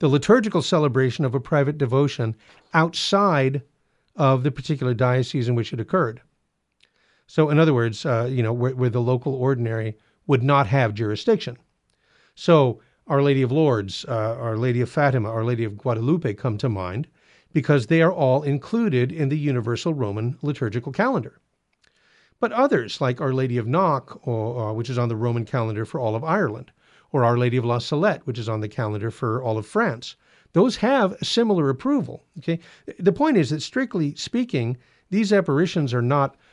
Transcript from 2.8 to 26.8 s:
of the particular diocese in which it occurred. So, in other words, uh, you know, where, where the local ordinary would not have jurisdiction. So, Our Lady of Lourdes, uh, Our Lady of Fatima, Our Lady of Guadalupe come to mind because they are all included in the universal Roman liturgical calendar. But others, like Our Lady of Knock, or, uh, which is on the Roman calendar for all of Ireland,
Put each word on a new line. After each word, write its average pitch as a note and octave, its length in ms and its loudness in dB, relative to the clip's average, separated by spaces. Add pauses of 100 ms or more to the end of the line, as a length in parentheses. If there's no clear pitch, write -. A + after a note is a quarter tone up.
of C3+ 260 4
the C#3 80 0
particular C3 420 -2
diocese B2 560 0
in B2 60 0
which A#2 180 -2
it A#2 80 -4
occurred. B2 400 -2 (1080)
So, D3+ 220 2
in D3 100 4
other D#3+ 140 6
words, A#2 320 0
uh, B2 260 0
you B2+ 120 0
know, A2+ 100 0
where, B2 220 -2
where B2+ 160 0
the B2 100 0
local B2+ 340 0
ordinary A#2 640 -2 (300)
would C3 160 2
not C#3 240 4
have A#2 260 2
jurisdiction. A2 640 -2 (800)
So, C#3+ 460 4 (260)
Our C#3+ 160 2
Lady C#3 200 2
of A#2+ 80 2
Lourdes, B2 580 0
uh, A2+ 300 -4
Our A#2 180 -4
Lady A#2+ 240 0
of A#2+ 100 -2
Fatima, B2+ 400 2
Our A2+ 140 -2
Lady A#2 200 -2
of G2+ 140 -6
Guadalupe A#2+ 560 -2
come G#2+ 240 -4
to C3+ 100 -2
mind F#2+ 400 -4 (440)
because C#3 340 2
they E3 160 4
are F3 100 4
all C#3+ 300 2
included C#3+ 680 0
in D#3 200 -2
the D#3 80 -2
universal B2+ 560 -2
Roman A2+ 480 -4
liturgical B2+ 500 -4
calendar. G#3 480 -2 (1000)
But A3+ 120 -2
others, A3 480 0
like B2+ 200 0
Our C3+ 120 -2
Lady C3 260 0
of A2 80 -2
Knock, D3 600 -2
or, A2+ 440 -4
uh, - 20 -4
which A2+ 180 -6
is B2 80 -4
on A#2+ 100 0
the A2+ 80 -4
Roman A#2 280 -2
calendar A2 400 -4
for - 140 -8
all A2 160 -2
of A#2+ 100 -6
Ireland, D#3+ 480 -2 (400)